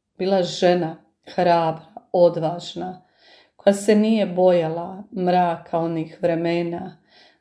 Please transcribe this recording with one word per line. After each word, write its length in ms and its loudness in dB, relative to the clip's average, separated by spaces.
bila 240 0
žena 540 0
hrabra, 520 0
odvažna, 920 0
koja 180 2
se 200 2
nije 320 2
bojala 760 0
mraka 600 0
onih 440 -6
vremena, 760 -4